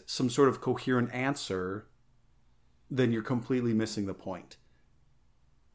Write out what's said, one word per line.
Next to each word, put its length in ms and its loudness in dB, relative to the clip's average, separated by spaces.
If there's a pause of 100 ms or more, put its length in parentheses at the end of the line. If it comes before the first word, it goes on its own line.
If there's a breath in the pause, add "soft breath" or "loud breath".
some 240 0
sort 180 6
of 120 0
coherent 520 0
answer, 760 -4 (1000)
then 240 2
you're 100 0
completely 520 0
missing 320 0
the 80 -6
point. 420 -12 (1200)